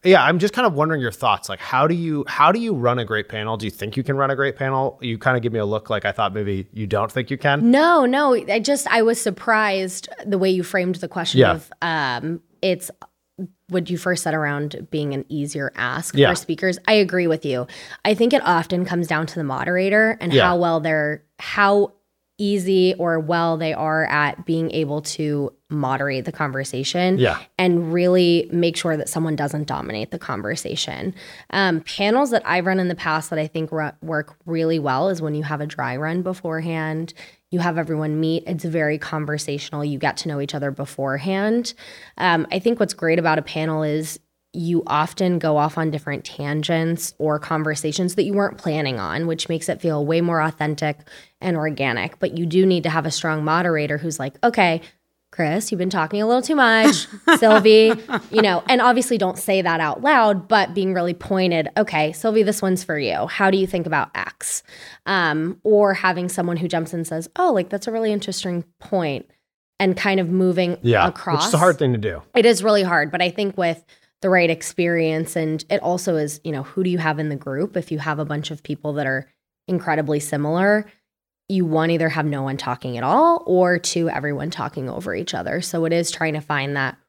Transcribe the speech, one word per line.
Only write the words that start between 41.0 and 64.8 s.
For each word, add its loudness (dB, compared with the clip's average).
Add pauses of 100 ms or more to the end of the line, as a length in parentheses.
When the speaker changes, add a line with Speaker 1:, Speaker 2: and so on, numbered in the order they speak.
Speaker 2:
Um, 2
I -2
think 0
what's 0
great 0
about 2
a -6
panel -4
is -4 (380)
you 0
often 0
go 2
off 0
on 0
different -6
tangents -2
or 0
conversations -2
that 2
you -2
weren't 0
planning -2
on, -4
which -4
makes -4
it -4
feel -2
way 0
more 2
authentic -2 (420)
and -2
organic. -2
But -2
you -2
do 4
need 4
to 0
have 0
a -2
strong -2
moderator 0
who's -6
like, -8
"Okay, 2 (500)
Chris, -2
you've -4
been 0
talking -2
a 2
little 4
too -2
much." 6 (160)
Speaker 3:
<laughs> 6
Speaker 2:
Sylvie, 8 (400)
you 4
know, 2
and 6
obviously 4
don't 0
say 0
that 0
out -2
loud, 4
but 2
being 0
really 0
pointed, 0
"Okay, 0
Sylvie, 2
this 0
one's 0
for -4
you. -2
How 2
do 2
you 0
think -4
about -2
X?" -8 (420)